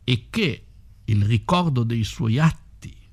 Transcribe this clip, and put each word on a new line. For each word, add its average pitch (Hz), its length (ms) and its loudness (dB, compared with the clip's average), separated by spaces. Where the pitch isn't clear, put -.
e - 260 -2
che 196 360 -4
il 104 180 2
ricordo 127 600 0
dei 117 200 -2
suoi 113 340 -2
atti - 560 -2